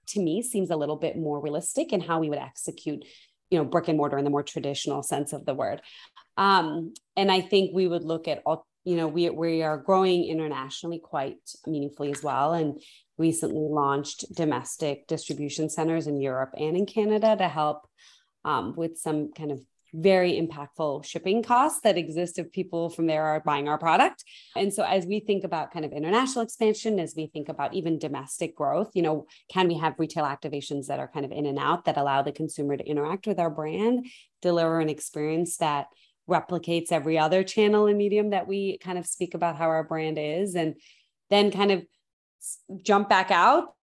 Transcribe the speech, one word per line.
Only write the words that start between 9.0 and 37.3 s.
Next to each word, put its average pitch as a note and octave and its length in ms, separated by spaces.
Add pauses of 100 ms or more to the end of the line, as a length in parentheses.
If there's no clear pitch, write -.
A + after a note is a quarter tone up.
we, E3+ 200
we E3 340
are D#3 140
growing F#3 480
internationally D#3 760
quite - 380 (300)
meaningfully D3 440
as C#3 120
well, C#3+ 320
and D3+ 260 (380)
recently D#3+ 500
launched C#3+ 680
domestic C#3+ 720
distribution D#3 600
centers E3 380
in C#3+ 140
Europe C3 360
and D#3 200
in G3 100
Canada G#3+ 500
to F#3+ 120
help, D3+ 380 (600)
um, C#3+ 300
with E3 200
some D3+ 360
kind D#3 200
of C3 80 (320)
very F3+ 480
impactful D3+ 640
shipping F#3+ 380
costs B3+ 380
that F#3+ 180
exist E3 400
if E3 140
people E3+ 360
from E3 180
there D#3 180
are D#3 160
buying D3 280
our D3+ 100
product. F3 440 (320)
And G3 180
so G#3 120
as F#3 220
we G#3 140
think G3 240
about E3+ 280
kind D#3+ 120
of C#3+ 80
international A3+ 520
expansion, G#3+ 560
as D#3+ 160
we D#3 100
think D3 220
about C#3+ 260
even E3 240
domestic D3 560
growth, D#3 400
you F3+ 80
know, D#3 240 (240)
can F#3 160
we E3+ 120
have D#3 200
retail D#3+ 260
activations C#3+ 640
that C#3 140
are C3 80
kind C#3+ 180
of C3+ 60
in D3 140
and C#3 120
out D3 280
that C#3+ 100
allow C#3 260
the C#3+ 100
consumer D3 440
to - 100
interact D3+ 400
with F#3+ 140
our E3 100
brand, G3 560 (340)
deliver E3 380
an D#3 120
experience D#3 640
that D3 320 (400)
replicates E3+ 640
every D#3+ 260
other D#3+ 240